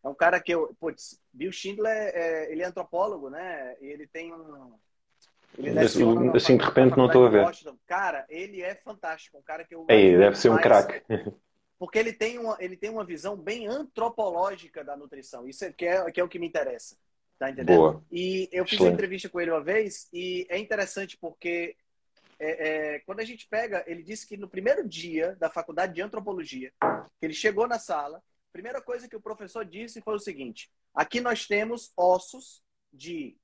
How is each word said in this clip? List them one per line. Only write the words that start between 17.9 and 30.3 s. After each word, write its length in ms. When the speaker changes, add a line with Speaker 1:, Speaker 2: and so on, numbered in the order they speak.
Speaker 1:
E 400
eu 140
fiz 80
Speaker 2:
Excelente. 80
Speaker 1:
uma 40
entrevista 340
com 100
ele 120
uma 120
vez 480
e 380
é 80
interessante 600
porque, 560
é, 560
é, 60
quando 180
a 60
gente 220
pega, 400
ele 160
disse 240
que 100
no 120
primeiro 380
dia 520
da 100
faculdade 440
de 80
antropologia, 680
que 440
ele 80
chegou 340
na 120
sala, 380
a 360
primeira 280
coisa 260
que 80
o 60
professor 440
disse 360
foi 140
o 40
seguinte: 520